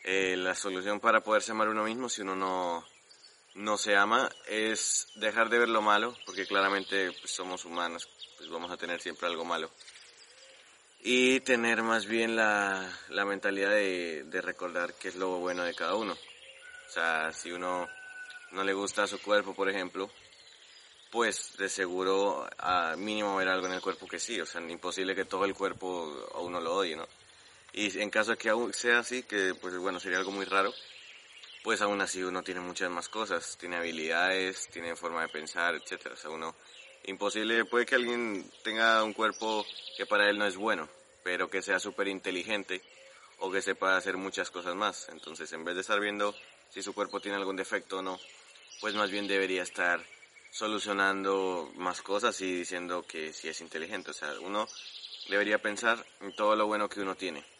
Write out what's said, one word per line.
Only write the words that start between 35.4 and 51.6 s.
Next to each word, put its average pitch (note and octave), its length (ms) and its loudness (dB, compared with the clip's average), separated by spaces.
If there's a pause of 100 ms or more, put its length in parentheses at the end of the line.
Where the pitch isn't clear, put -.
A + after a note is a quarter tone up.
etcétera. - 380 -10
O - 40 -14
sea, D#2 120 -12
uno, D#2+ 260 -6 (520)
imposible, G#2 580 0
puede A#2+ 200 2
que C3+ 100 2
alguien A#2+ 540 0 (140)
tenga A2 400 6
un G#2+ 100 0
cuerpo A2 520 0 (320)
que G2 80 -2
para G#2 240 6
él G#2 80 4
no G#2 80 2
es F#2+ 100 0
bueno, F#2+ 340 0 (340)
pero F2+ 260 0
que F#2+ 120 -2
sea F#2+ 180 2
súper G2 280 -2
inteligente F#2+ 720 -2 (580)
o F#2 120 -2
que F#2+ 100 2
sepa F#2+ 360 2
hacer F#2 200 0
muchas F#2+ 340 -4
cosas F2+ 240 -4
más. G2+ 340 -2
Entonces, D#2+ 440 -12
en D#2+ 100 -8
vez F2 120 -2
de F#2 60 -2
estar G#2 180 2
viendo G#2 360 0 (340)
si G2 120 -10
su G2 120 -6
cuerpo G2+ 260 -2
tiene G2+ 180 -4
algún F#2+ 180 -2
defecto F#2+ 440 -4
o - 20 -4
no, F#2 180 -4 (600)
pues G#2 160 -2
más G#2 160 2
bien G2+ 160 -2
debería F#2+ 360 2
estar F2 400 0 (480)
solucionando G2 1200 2